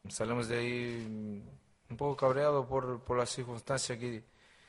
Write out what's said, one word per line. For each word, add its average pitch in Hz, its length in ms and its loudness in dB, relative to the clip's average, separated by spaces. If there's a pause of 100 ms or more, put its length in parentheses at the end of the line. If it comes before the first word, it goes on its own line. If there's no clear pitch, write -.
Salimos 117 400 0
de 120 100 2
ahí, 120 500 -2
mm, 107 840 -10
un 117 40 -8
poco 143 200 0
cabreado 139 520 4
por, 127 340 0
por 123 140 0
la 123 100 6
circunstancia 123 720 -4
que, 117 240 -6 (460)